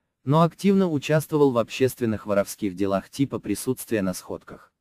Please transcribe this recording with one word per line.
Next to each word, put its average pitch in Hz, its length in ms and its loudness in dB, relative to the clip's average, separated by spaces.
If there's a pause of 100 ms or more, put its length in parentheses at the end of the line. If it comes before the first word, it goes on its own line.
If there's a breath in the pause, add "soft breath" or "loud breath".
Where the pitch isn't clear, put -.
(240)
но 151 200 4
активно 190 440 2
участвовал 151 640 2
в 117 60 -2
общественных 117 720 -2
воровских 98 480 -2
делах 95 340 -2
типа 131 300 -4
присутствия 107 640 -4
на 92 100 -2
сходках. - 680 -14